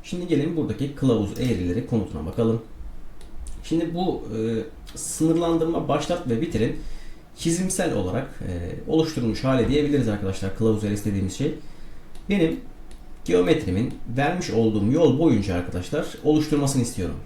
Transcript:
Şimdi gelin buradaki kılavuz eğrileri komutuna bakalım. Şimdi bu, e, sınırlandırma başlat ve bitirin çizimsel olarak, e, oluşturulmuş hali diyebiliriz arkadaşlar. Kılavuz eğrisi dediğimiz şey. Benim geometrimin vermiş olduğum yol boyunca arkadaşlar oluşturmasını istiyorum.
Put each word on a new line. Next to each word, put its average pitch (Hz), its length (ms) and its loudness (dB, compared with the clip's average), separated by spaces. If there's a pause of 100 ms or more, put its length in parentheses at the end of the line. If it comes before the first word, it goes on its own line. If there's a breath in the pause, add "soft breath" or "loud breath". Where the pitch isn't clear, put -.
Şimdi 175 260 -6
gelin 165 280 2
buradaki 131 380 -2
kılavuz 110 460 2
eğrileri 90 460 0
komutuna 90 400 -2
bakalım. 113 360 0 (1000)
Şimdi 160 300 0
bu, 170 280 -2 (140)
e, - 20 -2 (600)
sınırlandırma 165 880 2
başlat 151 400 0
ve 113 120 0
bitirin 151 360 0 (600 loud breath)
çizimsel 175 580 0
olarak, 98 540 -2
e, 85 420 -6
oluşturulmuş 123 540 2
hali 131 240 4
diyebiliriz 143 400 4
arkadaşlar. 98 480 -2
Kılavuz 107 280 2
eğrisi 104 200 -2
dediğimiz 98 320 0
şey. 139 180 0 (760 loud breath)
Benim 185 300 4 (680)
geometrimin 90 680 4 (220)
vermiş 160 340 0
olduğum 110 420 4
yol 143 260 6
boyunca 110 360 4
arkadaşlar 90 520 -2 (180)
oluşturmasını 143 580 4
istiyorum. 87 440 -4